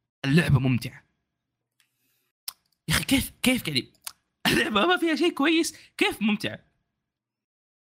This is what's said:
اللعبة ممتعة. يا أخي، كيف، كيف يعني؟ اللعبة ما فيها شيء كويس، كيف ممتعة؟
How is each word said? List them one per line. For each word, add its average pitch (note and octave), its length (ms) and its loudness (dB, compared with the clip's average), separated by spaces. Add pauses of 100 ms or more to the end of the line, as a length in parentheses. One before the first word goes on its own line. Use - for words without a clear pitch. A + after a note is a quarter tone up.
(260)
اللعبة C#3+ 340 4
ممتعة. C3 440 -4 (1800)
يا D#3+ 60 -2
أخي، - 100 0
كيف، C4 280 0 (100)
كيف B3 260 0
يعني؟ C#3 240 -4 (560)
اللعبة C4 380 0
ما F4+ 120 2
فيها E4 180 -2
شيء E4 180 0
كويس، D#4+ 440 0 (200)
كيف F#4 240 -2
ممتعة؟ G3+ 380 -4 (1300)